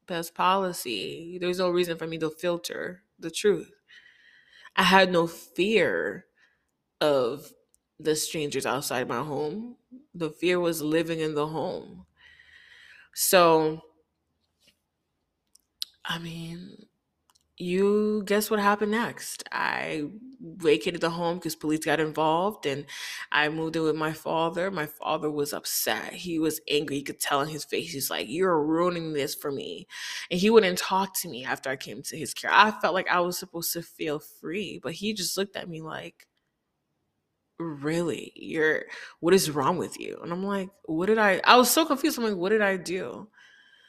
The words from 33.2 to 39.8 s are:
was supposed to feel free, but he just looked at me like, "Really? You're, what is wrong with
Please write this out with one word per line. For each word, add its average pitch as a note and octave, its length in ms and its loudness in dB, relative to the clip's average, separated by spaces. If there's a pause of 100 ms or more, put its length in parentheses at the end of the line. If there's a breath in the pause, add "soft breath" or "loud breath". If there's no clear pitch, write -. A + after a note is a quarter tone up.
was F3 180 -2
supposed E3+ 360 -8
to E3+ 80 -8
feel D#3 380 -6
free, D#3 640 -10
but D3 120 -6
he G#3 200 -4
just F#3+ 240 -4
looked G3 180 -4
at - 140 -10
me D#3+ 120 -10
like, D#3 440 -12 (1300)
"Really? D#3 760 -4
You're, - 520 0 (340 loud breath)
what E3+ 140 2
is D#3 160 4
wrong D3 280 2
with G2+ 220 -6